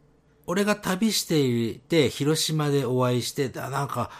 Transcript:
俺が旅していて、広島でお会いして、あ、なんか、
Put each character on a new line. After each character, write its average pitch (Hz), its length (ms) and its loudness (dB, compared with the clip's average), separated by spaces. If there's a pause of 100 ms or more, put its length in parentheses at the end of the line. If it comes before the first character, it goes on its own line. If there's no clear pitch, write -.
(480)
俺 190 140 0
が 208 140 2
旅 190 340 0
し - 140 -2
て 151 200 4
い 117 340 0
て、 156 300 2
広 156 320 0
島 156 280 -2
で 139 160 0
お 127 200 2
会 123 140 2
い - 20 0
し - 120 -6
て、 135 260 -2
あ、 120 100 -8
な 139 140 -4
ん - 60 -6
か、 120 200 -4 (100)